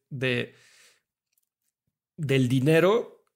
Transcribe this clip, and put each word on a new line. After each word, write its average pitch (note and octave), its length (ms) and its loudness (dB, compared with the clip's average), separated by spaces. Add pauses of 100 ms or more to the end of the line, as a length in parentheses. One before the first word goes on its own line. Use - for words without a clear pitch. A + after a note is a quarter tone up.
(100)
de, B2+ 440 -6 (1600)
del C3+ 320 0
dinero, D#3+ 760 0 (120)